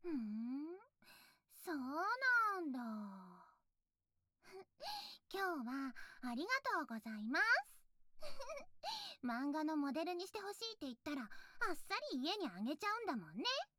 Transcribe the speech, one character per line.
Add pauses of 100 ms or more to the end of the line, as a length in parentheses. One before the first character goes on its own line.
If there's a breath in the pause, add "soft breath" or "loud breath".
ふ
ー
ん、 (880 loud breath)
そ
う
な
ん
だ。 (1600)
<laughs>
今
日
は (380 loud breath)
あ
り
が
と
う
ご
ざ
い
ま
す。 (800)
<laughs>
漫
画
の
モ
デ
ル
に
し
て
ほ
し
い
っ
て
言
っ
た
ら、
あ (460 loud breath)
っ
さ (160)
り
家
に
あ
げ
ち
ゃ
う
ん
だ
も
ん
ね。 (340)